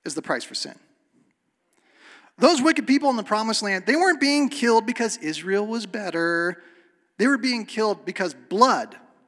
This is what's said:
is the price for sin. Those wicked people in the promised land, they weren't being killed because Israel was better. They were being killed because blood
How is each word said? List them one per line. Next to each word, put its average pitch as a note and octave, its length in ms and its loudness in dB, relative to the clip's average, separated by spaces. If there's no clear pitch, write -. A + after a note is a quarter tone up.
is C#3+ 100 -10
the D#3 80 -6
price C3 220 -6
for - 120 -16
sin. - 220 -10
Those C4+ 240 4
wicked D4 240 2
people C#4 240 2
in B3 60 0
the G#3+ 80 -4
promised A3 380 -2
land, G3 240 -2
they C4 100 2
weren't F4 240 2
being C#4+ 300 2
killed A3+ 360 2
because A#3 320 -4
Israel E3 480 -2
was A3 200 -6
better. E3+ 760 -2
They G#3+ 100 2
were C4+ 100 4
being A#3 280 -4
killed G#3+ 380 -2
because F#3 300 -4
blood F#3 640 0